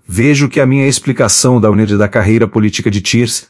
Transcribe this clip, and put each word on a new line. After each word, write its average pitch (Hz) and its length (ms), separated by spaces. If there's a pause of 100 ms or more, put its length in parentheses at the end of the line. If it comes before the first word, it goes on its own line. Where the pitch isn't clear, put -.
vejo 139 420
que - 100
a 135 80
minha 135 220
explicação 123 720
da 107 100
unidade 104 280
da 104 100
carreira 110 400
política 107 420
de 101 100
Thiers - 500